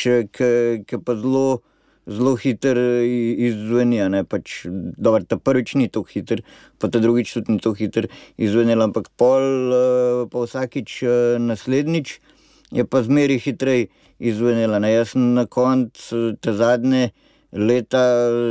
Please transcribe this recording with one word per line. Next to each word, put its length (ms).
eh, 220
ke, 240
ke 160
pa 180
zelo, 460
zelo 280
hitro, 360
eh, 320
i-, 320
izzveni, 540
a 80
ne, 160
pač, 420
dobro, 580
ta 140
prvič 380
ni 120
toliko 240
hiter, 320
pa 120
ta 120
drugič 340
tudi 180
ni 80
toliko 200
hiter 280
izzvenel, 480
ampak 300
pol, 320
eh, 560
pa 140
vsakič, 640
eh, 80
naslednjič 840
je 120
pa 180
zmeraj 400
hitreje 460
izzvenel, 520
a 60
ne. 120
Jaz 180
sem 240
na 120
koncu, 460
eh, 100
te 180
zadnje 580
leta, 500